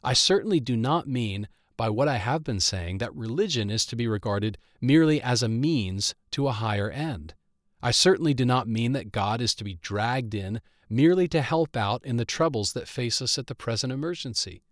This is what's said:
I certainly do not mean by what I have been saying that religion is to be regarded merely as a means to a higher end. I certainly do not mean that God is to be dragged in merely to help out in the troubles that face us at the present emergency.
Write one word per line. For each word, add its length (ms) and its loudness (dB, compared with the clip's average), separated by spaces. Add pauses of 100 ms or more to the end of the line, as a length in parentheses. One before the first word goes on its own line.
I 120 0
certainly 440 4
do 180 0
not 300 2
mean 400 -2 (300)
by 120 0
what 200 2
I 80 0
have 280 -2
been 160 -2
saying 380 -2
that 160 -6
religion 560 -2
is 160 -2
to 100 -8
be 100 0
regarded 520 -2 (220)
merely 420 6
as 200 0
a 60 0
means 680 0 (180)
to 160 0
a 40 0
higher 380 -2
end. 440 -8 (480)
I 100 0
certainly 420 4
do 100 2
not 240 2
mean 240 0
that 200 -4
God 280 0
is 160 0
to 80 -10
be 160 -8
dragged 540 -2
in 260 -4 (300)
merely 380 4
to 120 0
help 360 0
out 280 -2
in 120 -2
the 80 0
troubles 480 0
that 160 -8
face 340 -4
us 160 -2
at 80 -8
the 80 -10
present 380 -4
emergency. 800 -6